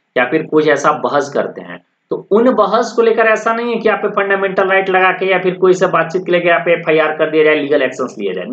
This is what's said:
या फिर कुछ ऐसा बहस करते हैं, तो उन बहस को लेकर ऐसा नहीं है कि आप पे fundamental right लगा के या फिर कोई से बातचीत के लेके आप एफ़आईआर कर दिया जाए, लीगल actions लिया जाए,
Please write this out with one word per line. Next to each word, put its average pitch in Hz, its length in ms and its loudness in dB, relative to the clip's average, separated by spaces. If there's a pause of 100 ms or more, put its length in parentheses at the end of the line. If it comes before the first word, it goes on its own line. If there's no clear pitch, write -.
(160)
या 123 80 2
फिर 156 180 -2
कुछ 156 260 0
ऐसा 151 240 0 (120)
बहस 135 300 -2
करते 104 260 -4
हैं, 87 200 -16 (300)
तो - 200 -8
उन 233 240 4
बहस 214 420 0
को 233 60 2
लेकर 226 240 2
ऐसा 220 280 0
नहीं 233 200 -4
है - 60 -4
कि 220 80 0
आप 202 100 0
पे 208 100 -4
fundamental 196 600 0
right 190 200 2
लगा 185 240 2
के 185 140 -4
या 185 120 2
फिर 180 160 -2
कोई 185 180 4
से 175 140 2
बातचीत 175 400 -2
के 175 60 -2
लेके 175 180 2
आप 170 180 2
एफ़आईआर 160 480 0
कर 151 140 -2
दिया 156 140 2
जाए, 151 100 4
लीगल 143 280 0
actions 127 360 -4
लिया 98 140 -4
जाए, 90 200 -8